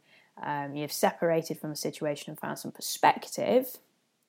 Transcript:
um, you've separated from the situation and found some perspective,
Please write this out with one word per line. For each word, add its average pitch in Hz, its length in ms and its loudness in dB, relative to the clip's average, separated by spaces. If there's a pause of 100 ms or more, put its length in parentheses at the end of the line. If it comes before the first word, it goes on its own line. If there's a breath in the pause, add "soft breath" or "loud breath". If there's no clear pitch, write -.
(420 soft breath)
um, 143 320 -4
you've 147 160 -4
separated 165 680 2
from 202 100 -6
the - 80 -4
situation 147 540 -4
and 156 100 -10
found 147 180 -6
some - 140 -10
perspective, - 1040 2 (520)